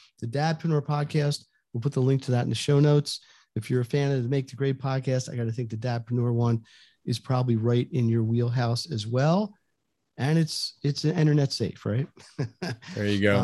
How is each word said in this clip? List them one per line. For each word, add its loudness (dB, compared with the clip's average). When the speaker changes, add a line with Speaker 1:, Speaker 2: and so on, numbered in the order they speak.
Speaker 1:
The -8
Dadpreneur 0
podcast, -2
we'll -6
put -2
the 0
link 2
to -2
that 2
in -4
the -2
show 2
notes. 4
If -6
you're 2
a -2
fan 0
of 0
the -2
Make -2
the -16
Grade -2
podcast, -2
I -6
gotta -2
think -6
the -8
Dadpreneur -2
one 2
is -2
probably 0
right 2
in 2
your 2
wheelhouse -2
as -6
well. 0
And 0
it's, -2
it's -2
an 0
internet 4
safe, -6
right? -2
<laughs> -8
Speaker 2:
There -4
you 2
go. 6